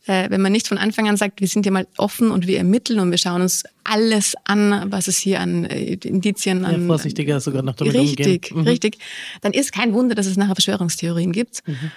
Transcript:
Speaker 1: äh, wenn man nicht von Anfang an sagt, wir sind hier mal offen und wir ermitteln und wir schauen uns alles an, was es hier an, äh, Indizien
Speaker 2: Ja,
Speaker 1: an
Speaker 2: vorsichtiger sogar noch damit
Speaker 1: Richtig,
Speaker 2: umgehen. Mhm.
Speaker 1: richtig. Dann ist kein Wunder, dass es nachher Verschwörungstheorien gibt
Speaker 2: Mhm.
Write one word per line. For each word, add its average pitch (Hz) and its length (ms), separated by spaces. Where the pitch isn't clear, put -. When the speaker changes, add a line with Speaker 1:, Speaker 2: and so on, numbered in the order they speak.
Speaker 1:
äh, 190 240
wenn 196 100
man 190 120
nicht 214 160
von 202 100
Anfang 214 320
an 208 80
sagt, 202 240
wir 190 60
sind 202 180
hier 196 60
mal 190 160
offen 214 320
und 185 160
wir 190 140
ermitteln 208 400
und 180 100
wir 175 80
schauen 175 240
uns 185 220
alles 220 600
an, 202 480
was 196 160
es 185 100
hier 190 220
an, 175 260
äh, - 280
Indizien 190 680
Speaker 2:
Ja, 185 60
Speaker 1:
an 175 180
Speaker 2:
vorsichtiger 147 540
sogar 131 240
noch 131 100
damit 143 220
Speaker 1:
Richtig, 240 560
Speaker 2:
umgehen. 165 100
Mhm. 151 60
Speaker 1:
richtig. 226 300
Dann 208 100
ist 269 200
kein 220 220
Wunder, 240 200
dass 208 140
es 190 100
nachher 196 160
Verschwörungstheorien 170 760
gibt 226 360
Speaker 2:
Mhm. 151 300